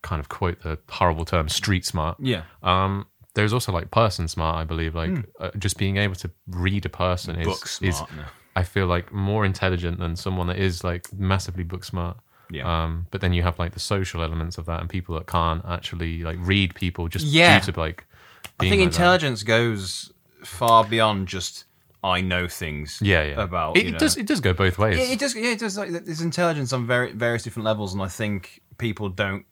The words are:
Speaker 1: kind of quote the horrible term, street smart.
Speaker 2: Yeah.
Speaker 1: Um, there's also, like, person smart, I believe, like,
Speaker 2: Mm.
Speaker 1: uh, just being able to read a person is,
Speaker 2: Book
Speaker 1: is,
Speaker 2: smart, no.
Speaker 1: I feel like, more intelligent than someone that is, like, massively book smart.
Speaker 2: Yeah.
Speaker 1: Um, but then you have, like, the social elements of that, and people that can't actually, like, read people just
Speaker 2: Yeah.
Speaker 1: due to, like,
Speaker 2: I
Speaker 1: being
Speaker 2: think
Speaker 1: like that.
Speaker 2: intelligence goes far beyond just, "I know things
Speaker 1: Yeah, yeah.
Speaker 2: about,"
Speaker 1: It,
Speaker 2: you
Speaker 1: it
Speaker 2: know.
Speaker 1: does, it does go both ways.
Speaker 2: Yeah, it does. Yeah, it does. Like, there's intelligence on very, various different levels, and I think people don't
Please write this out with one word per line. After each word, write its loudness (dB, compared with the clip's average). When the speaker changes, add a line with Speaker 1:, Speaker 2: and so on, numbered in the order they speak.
Speaker 1:
kind -4
of -10
quote -4
the -6
horrible 2
term, 0
street 0
smart. -2
Speaker 2:
Yeah. -2
Speaker 1:
Um, 2
there's 2
also, -2
like, -2
person 2
smart, -2
I -4
believe, -4
like, -2
Speaker 2:
Mm. -2
Speaker 1:
uh, -6
just -2
being 0
able 2
to -8
read -2
a -6
person -2
is, -2
Speaker 2:
Book -4
Speaker 1:
is, 2
Speaker 2:
smart, -8
no. -12
Speaker 1:
I 2
feel 0
like, -2
more 0
intelligent 0
than -4
someone -2
that -2
is, 0
like, -4
massively 0
book -8
smart. -6
Speaker 2:
Yeah. 0
Speaker 1:
Um, -4
but -6
then 4
you 4
have, 0
like, -2
the -12
social -2
elements -4
of -10
that, -4
and -6
people -4
that -6
can't 0
actually, -6
like, -6
read 2
people -4
just -4
Speaker 2:
Yeah. 8
Speaker 1:
due 0
to, -4
like, -4
Speaker 2:
I -18
Speaker 1:
being 4
Speaker 2:
think 6
Speaker 1:
like 4
that. -2
Speaker 2:
intelligence 4
goes 0
far 6
beyond 4
just, -8
"I 2
know 0
things -8
Speaker 1:
Yeah, 6
yeah. -2
Speaker 2:
about," 0
Speaker 1:
It, 4
Speaker 2:
you -2
Speaker 1:
it -4
Speaker 2:
know. -4
Speaker 1:
does, 2
it -4
does 0
go 4
both 2
ways. 4
Speaker 2:
Yeah, 2
it -4
does. -2
Yeah, -2
it -2
does. -4
Like, -6
there's -6
intelligence 0
on -2
very, 2
various -2
different -8
levels, 0
and -2
I -2
think -6
people -4
don't -4